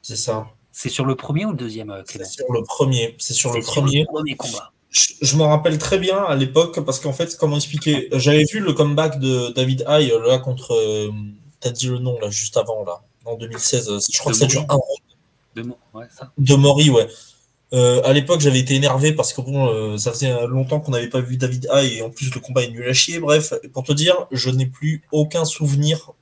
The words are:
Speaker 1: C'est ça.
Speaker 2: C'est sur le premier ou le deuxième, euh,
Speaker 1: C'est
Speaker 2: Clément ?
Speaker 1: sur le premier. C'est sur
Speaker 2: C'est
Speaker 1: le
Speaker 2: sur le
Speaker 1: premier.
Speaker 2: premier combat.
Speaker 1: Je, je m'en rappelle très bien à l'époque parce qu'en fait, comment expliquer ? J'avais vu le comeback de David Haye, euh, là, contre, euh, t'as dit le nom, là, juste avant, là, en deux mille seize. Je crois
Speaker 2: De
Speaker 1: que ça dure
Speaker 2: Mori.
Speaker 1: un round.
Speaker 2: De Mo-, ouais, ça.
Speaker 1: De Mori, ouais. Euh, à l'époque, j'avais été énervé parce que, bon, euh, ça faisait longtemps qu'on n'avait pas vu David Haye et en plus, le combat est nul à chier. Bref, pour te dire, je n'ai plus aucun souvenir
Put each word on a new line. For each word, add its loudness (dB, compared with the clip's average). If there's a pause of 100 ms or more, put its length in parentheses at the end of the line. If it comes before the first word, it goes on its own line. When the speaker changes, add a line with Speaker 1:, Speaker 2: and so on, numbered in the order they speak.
Speaker 1:
C'est -12
ça. -4 (220)
Speaker 2:
C'est -8
sur -2
le 0
premier -4
ou -4
le -6
deuxième, -10
euh, -12
Speaker 1:
C'est -16
Speaker 2:
Clément ? -12
Speaker 1:
sur -8
le -2
premier. 0
C'est -6
sur 0
Speaker 2:
C'est -2
Speaker 1:
le -6
Speaker 2:
sur -2
le 2
Speaker 1:
premier. 2
Speaker 2:
premier -6
combat. -10 (180)
Speaker 1:
Je, 0
je 2
m'en 4
rappelle 2
très 0
bien 0
à 0
l'époque 2
parce -2
qu'en -4
fait, -4
comment 0
expliquer ? -2
J'avais 4
vu -4
le 0
comeback 2
de 0
David 0
Haye, 4
euh, 2
là, 4
contre, -6
euh, 0 (480)
t'as -4
dit -4
le -2
nom, -2
là, -4
juste -4
avant, -2
là, -10 (240)
en -6
deux -12
mille -12
seize. 0 (260)
Je -2
crois 0
Speaker 2:
De 4
Speaker 1:
que 6
ça 4
dure 0
Speaker 2:
Mori. -4
Speaker 1:
un 4
round. -2 (560)
Speaker 2:
De -10
Mo-, -12 (160)
ouais, -18
ça. -20
Speaker 1:
De 6
Mori, 6
ouais. 6 (680)
Euh, 4
à 4
l'époque, 2
j'avais 4
été 0
énervé 2
parce 0
que, -6
bon, -2
euh, -2
ça -2
faisait -2
longtemps -2
qu'on -6
n'avait -2
pas -2
vu -4
David -4
Haye 2
et -6
en -6
plus, -6
le -8
combat -2
est -4
nul -8
à 0
chier. 0
Bref, 2 (200)
pour -6
te -4
dire, 2
je -2
n'ai 0
plus -4
aucun 0
souvenir -2